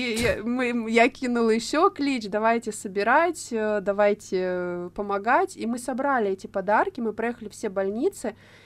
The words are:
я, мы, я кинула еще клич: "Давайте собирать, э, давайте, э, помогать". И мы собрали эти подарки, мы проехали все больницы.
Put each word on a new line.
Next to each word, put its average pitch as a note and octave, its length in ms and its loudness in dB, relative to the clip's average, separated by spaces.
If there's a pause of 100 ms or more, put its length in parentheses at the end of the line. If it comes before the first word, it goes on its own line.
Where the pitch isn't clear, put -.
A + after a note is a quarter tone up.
(240)
я, G#3 200 0
мы, A#3+ 480 -2
я A3+ 180 6
кинула A#3+ 400 0
еще A#3 400 2
клич: C4+ 400 -2
"Давайте A3 420 0
собирать, A3+ 800 0
э, G#3+ 300 0
давайте, G3+ 560 2
э, F3+ 580 -2
помогать". G#3 640 0
И G#3+ 80 -6
мы A#3+ 140 -4
собрали B3+ 520 0
эти F#3+ 160 -6
подарки, G#3+ 540 0
мы A3 120 -2
проехали A3+ 360 -6
все - 200 -8
больницы. G#3 640 -2 (300)